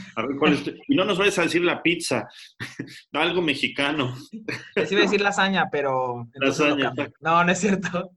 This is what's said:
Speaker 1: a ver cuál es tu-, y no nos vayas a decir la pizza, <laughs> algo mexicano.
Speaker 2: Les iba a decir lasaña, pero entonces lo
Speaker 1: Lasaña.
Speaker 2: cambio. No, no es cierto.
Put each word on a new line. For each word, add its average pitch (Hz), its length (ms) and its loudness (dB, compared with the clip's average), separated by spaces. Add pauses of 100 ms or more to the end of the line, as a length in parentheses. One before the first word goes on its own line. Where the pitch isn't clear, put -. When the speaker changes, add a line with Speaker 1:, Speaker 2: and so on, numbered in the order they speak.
(160)
Speaker 1:
a 113 100 -4
ver 139 100 -4
cuál 151 180 4
es - 100 -2
tu-, - 100 -8 (140)
y 139 80 2
no 185 80 2
nos 202 120 0
vayas 196 220 2
a 175 40 2
decir 165 200 0
la 160 180 0
pizza, 165 460 -2 (320)
<laughs> - 540 -14
algo 170 300 0
mexicano. 139 720 0 (600)
Speaker 2:
Les 190 160 0
iba 202 120 4
a - 20 6
decir 196 160 2
lasaña, 190 500 2
pero 127 640 -2
entonces 135 320 2
lo 147 80 4
Speaker 1:
Lasaña. 135 140 0
Speaker 2:
cambio. 135 320 -4
No, 170 240 4
no 175 80 4
es - 80 0
cierto. 190 560 0